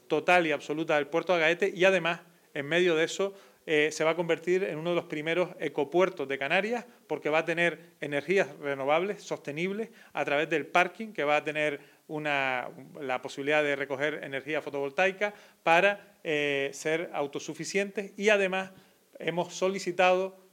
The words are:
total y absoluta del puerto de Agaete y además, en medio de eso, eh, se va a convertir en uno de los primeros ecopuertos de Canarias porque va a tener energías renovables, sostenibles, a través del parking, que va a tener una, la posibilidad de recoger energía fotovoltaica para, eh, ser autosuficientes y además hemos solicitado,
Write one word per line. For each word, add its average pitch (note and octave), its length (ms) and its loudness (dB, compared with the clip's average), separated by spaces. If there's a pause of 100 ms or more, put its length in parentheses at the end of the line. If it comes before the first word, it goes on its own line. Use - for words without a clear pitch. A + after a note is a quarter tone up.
total E3 380 4
y D3+ 60 2
absoluta D3+ 440 0
del D3 100 2
puerto E3 280 0
de E3 100 2
Agaete F3 300 2
y F3+ 120 4
además, E3+ 340 2 (340)
en C#3+ 120 -6
medio E3+ 300 4
de D#3+ 80 4
eso, F#3+ 300 -4 (320)
eh, D3+ 260 4
se D#3 100 -2
va D#3+ 100 4
a D#3+ 40 0
convertir F3 480 0
en F3 140 -6
uno D#3+ 120 -4
de F3 60 2
los E3+ 80 -2
primeros D#3+ 460 -2 (100)
ecopuertos D#3+ 640 0
de C3+ 120 -4
Canarias G3 480 0 (200)
porque D3+ 220 -4
va D#3 120 4
a D#3+ 40 -2
tener E3 340 0 (220)
energías D3 480 0 (100)
renovables, D3 640 -2
sostenibles, F#3 680 -6 (240)
a D3+ 100 0
través D3 240 0
del D3+ 180 -2
parking, F3+ 460 0
que E3 100 -4
va D3 140 2
a D3 80 0
tener D3+ 340 -2 (300)
una, C#3+ 600 -2 (280)
la B2+ 220 -4
posibilidad C#3+ 420 0
de C#3+ 140 0
recoger C#3+ 480 -4
energía C#3+ 380 -6
fotovoltaica F#3 720 -2 (280)
para, F#3 640 4
eh, C#3+ 480 0
ser D#3+ 400 -4
autosuficientes F3 1040 -6
y G3+ 140 2
además F#3+ 400 0 (480)
hemos E3+ 340 -2
solicitado, F#3 840 2 (140)